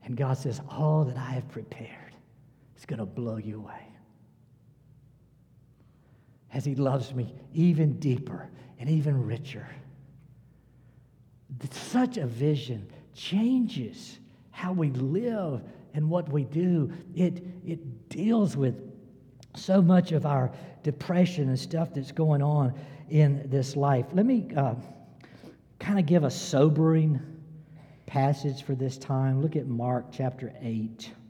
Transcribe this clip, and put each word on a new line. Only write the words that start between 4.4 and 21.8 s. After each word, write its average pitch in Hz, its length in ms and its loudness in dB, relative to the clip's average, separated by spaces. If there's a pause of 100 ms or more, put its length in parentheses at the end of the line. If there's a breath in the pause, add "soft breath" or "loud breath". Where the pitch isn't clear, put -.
As 135 100 -4
he 143 120 -2
loves 135 380 0
me 123 220 -6 (180 loud breath)
even 156 460 4
deeper - 500 -4 (300 loud breath)
and 127 100 -6
even 143 360 2
richer. 110 420 -8 (1900 soft breath)
Th-, - 140 -10
such 247 440 0
a 160 80 -2
vision 120 640 -2 (260 loud breath)
changes 220 1040 -2 (320 loud breath)
how 185 200 -6
we 165 200 2
live 160 680 -2 (320 loud breath)
and 151 160 2
what 170 200 0
we 143 140 0
do. 160 480 2 (220 loud breath)
It, 175 280 0 (240 loud breath)
it 165 440 -10
deals 202 480 2
with 135 340 -2 (640)
so 190 260 4
much 180 300 6
of 147 140 2
our 135 260 2 (320 loud breath)
depression 170 640 2
and 131 100 0
stuff 165 360 -4